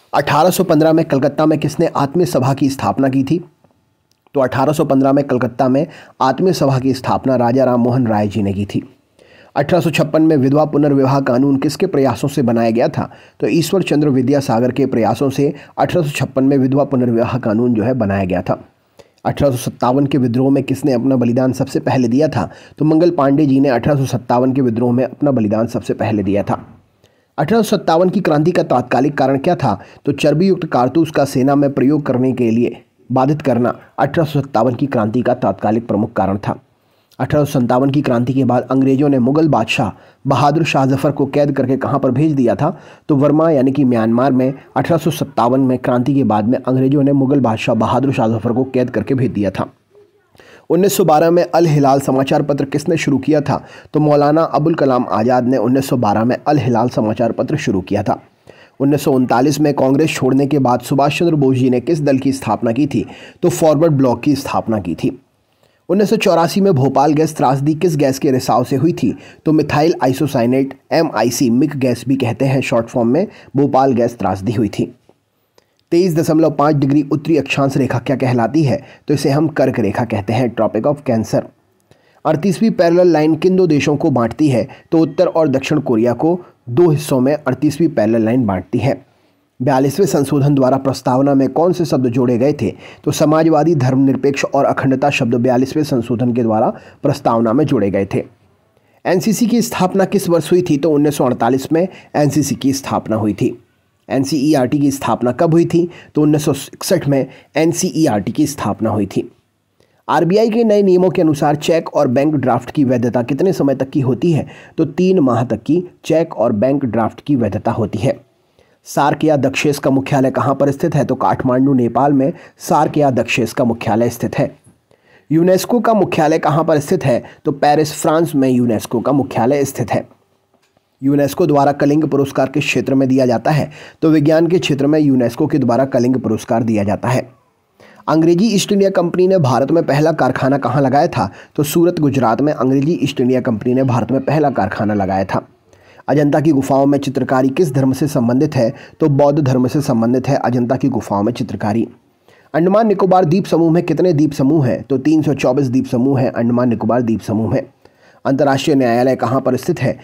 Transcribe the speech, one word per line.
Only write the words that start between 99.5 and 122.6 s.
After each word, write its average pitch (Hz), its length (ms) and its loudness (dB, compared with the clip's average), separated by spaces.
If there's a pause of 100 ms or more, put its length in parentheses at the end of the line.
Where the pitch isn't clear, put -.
स्थापना 185 420 0
किस 185 240 -2
वर्ष 170 240 0
हुई 180 100 4
थी? 160 160 0
तो 165 120 0
उन्नीस 147 260 2
सौ 160 80 0
अड़तालीस 127 480 0
में 165 140 2 (300)
एनसीसी 139 380 0
की 131 180 -2
स्थापना 110 440 -4
हुई 107 160 -2
थी। - 240 -2 (520)
एनसीईआरटी 147 720 0
की 143 120 2
स्थापना 123 420 -2
कब 165 200 0
हुई 170 120 4
थी? 170 240 0 (260)
तो 147 80 2
उन्नीस 151 220 2
सौ 151 80 0
इकसठ - 560 -4
में 135 180 0 (300)
एनसीईआरटी 151 760 -2
की 151 140 0
स्थापना 110 440 -4
हुई 104 160 -2
थी। - 240 -6 (800)
आरबीआई 180 420 2
के 233 140 0
नए 208 180 2
नियमों 185 280 4
के 180 120 0
अनुसार 151 340 0
चेक 165 380 -2
और 147 140 0
बैंक 139 280 0
ड्राफ्ट 120 340 -2
की 147 140 0
वैधता 120 380 0
कितने 147 300 -2
समय 139 220 0
तक 131 160 -6
की - 100 -2
होती 127 320 0
है? 143 140 -2 (320)
तो 160 60 0
तीन 185 360 0
माह 123 240 2
तक 113 180 -6
की 175 200 0 (220)
चेक 160 320 -2
और 123 180 0
बैंक 135 300 0
ड्राफ्ट 110 360 -4
की 147 160 -2
वैधता 110 360 -2
होती 110 260 -4
है। 135 200 -2 (680)
सार्क 147 380 -2
या 156 120 4
दक्षेस 135 420 0
का 147 120 -2
मुख्यालय 131 400 0
कहाँ 131 240 -2
पर 139 160 0
स्थित 160 240 -4
है? 143 100 0
तो 131 100 -2
काठमांडू, 131 600 0
नेपाल 123 380 2
में 139 200 2 (260)
सार्क 147 400 0